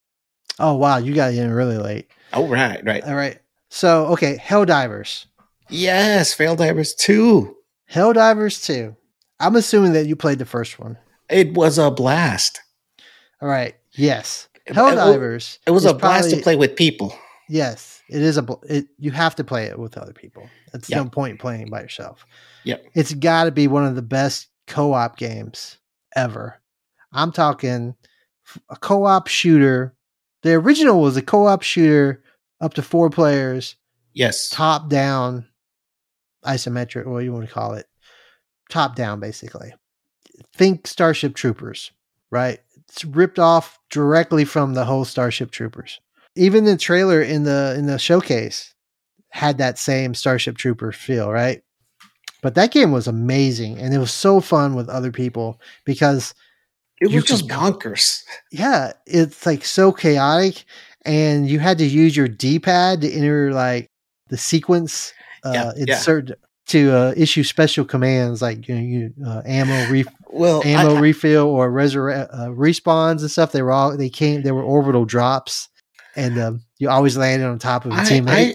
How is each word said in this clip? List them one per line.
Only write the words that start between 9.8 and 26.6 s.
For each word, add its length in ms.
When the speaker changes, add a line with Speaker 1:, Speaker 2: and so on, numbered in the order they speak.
Speaker 1:
that 120
you 100
played 240
the 60
first 340
one. 180
Speaker 2:
It 260
was 240
a 100
blast. 720
Speaker 1:
All 80
right. 260
Yes. 540
Speaker 2:
It, 60
it, 40
Speaker 1:
Helldivers 840
Speaker 2:
it 40
was 140
Speaker 1:
is 60
Speaker 2:
a 20
blast 320
to 100
Speaker 1:
probably 80
Speaker 2:
play 120
with 200
people. 380
Speaker 1:
Yes, 600
it 120
is 160
a 60
bl-, 260
it, 180
you 140
have 240
to 80
play 220
it 120
with 200
other 160
people. 340
It's 160
Speaker 2:
Yep. 140
Speaker 1:
no 60
point 300
playing 300
by 120
yourself. 440
Speaker 2:
Yep. 300
Speaker 1:
It's 200
gotta 380
be 160
one 180
of 100
the 60
best 460
co-op 500
games 600
ever. 460